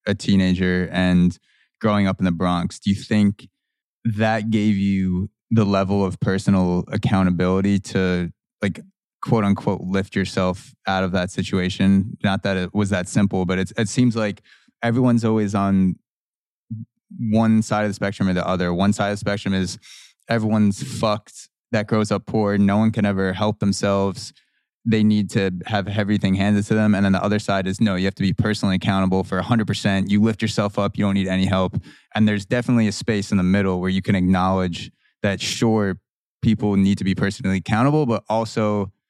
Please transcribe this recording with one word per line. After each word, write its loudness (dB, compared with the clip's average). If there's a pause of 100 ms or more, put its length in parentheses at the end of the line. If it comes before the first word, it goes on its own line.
a 0
teenager 2
and 2 (440)
growing 2
up -2
in 0
the 2
Bronx. -2
Do -2
you 2
think 0 (560)
that 0
gave 2
you 0 (220)
the 4
level 0
of -4
personal 0
accountability 0
to, -2 (300)
like, -4 (420)
quote 0
unquote, 0
lift -4
yourself -2 (140)
out 0
of -2
that -2
situation? 0
Not -2
that 0
it -4
was 0
that -2
simple, 0
but 0
it's, -4
it -2
seems 2
like -2 (440)
everyone's 2
always 2
on 2 (1200)
one 2
side -2
of -2
the -4
spectrum -2
or 0
the -2
other. 0
One 2
side 0
of -2
the -6
spectrum -4
is -4 (500)
everyone's 2
fucked -6 (240)
that 0
grows 0
up -2
poor. 0
No 4
one 4
can -2
ever 0
help -2
themselves. -2 (520)
They 2
need 2
to 0 (140)
have -2
everything 0
handed 2
to 0
them. 2
And 2
then 2
the 0
other 0
side -2
is, -4
no, 2
you 0
have -2
to -4
be 0
personally 0
accountable 0
for -4
a -2
hundred 0
percent. -2
You 4
lift 0
yourself -2
up. -2
You 0
don't 0
need 0
any 0
help. 0 (380)
And 2
there's 0
definitely 0
a -2
space -4
in 0
the 2
middle 2
where -2
you -2
can 0
acknowledge 0 (320)
that, 0
sure, -2 (420)
people 2
need 4
to -6
be 0
personally -2
accountable, 0
but -2
also -2 (200)